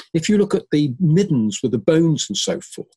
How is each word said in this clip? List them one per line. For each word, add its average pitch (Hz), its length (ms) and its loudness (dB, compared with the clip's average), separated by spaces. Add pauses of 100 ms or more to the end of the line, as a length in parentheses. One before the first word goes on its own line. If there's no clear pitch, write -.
(140)
if 165 140 -2
you 208 100 4
look 202 160 0
at - 160 -2
the 147 300 0
middens 151 640 2
with 120 100 -2
the 123 60 0
bones 160 500 2
and 98 80 -8
so - 240 -4
forth, - 260 -16 (100)